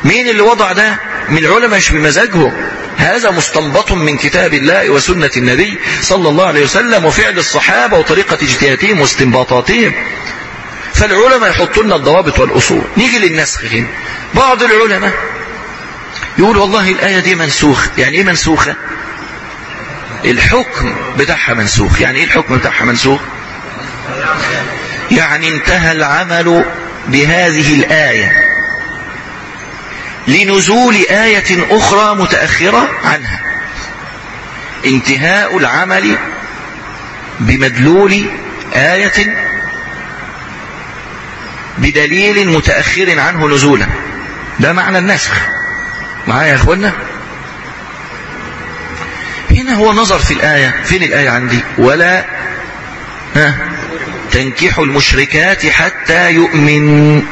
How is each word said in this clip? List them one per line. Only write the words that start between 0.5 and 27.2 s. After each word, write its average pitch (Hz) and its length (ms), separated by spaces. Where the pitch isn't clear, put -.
ده؟ 208 280
من 147 80
العلماء، 202 400
مش 180 140
بمزاجهم. 156 640
هذا 208 340
مستنبط 160 600
من 151 260
كتاب 175 360
الله 160 360
وسنة 147 480
النبي 131 400
صلى 185 280
الله 175 180
عليه 147 160
وسلم 196 420
وفعل 196 320
الصحابة 190 600
وطريقة 170 440
اجتهادهم 139 600
واستنباطاتهم. 131 920
فالعلماء 214 560
يحطوا 175 340
لنا 196 120
الضوابط 151 440
والأصول. 123 420
نيجي 240 220
للنسخ 160 460
هنا. 113 220
بعض 254 300
العلماء 214 500
يقول: 208 180
"والله 196 340
الآية 190 280
دي 180 160
منسوخة". 151 600
يعني 131 200
إيه 196 60
منسوخة؟ 156 520
الحكم - 680
بتاعها 165 360
منسوخ. 104 480
يعني 131 180
إيه 160 40
الحكم 156 340
بتاعها - 280
منسوخ؟ 131 340
يعني 156 360
انتهى 160 440
العمل 170 720
بهذه 151 720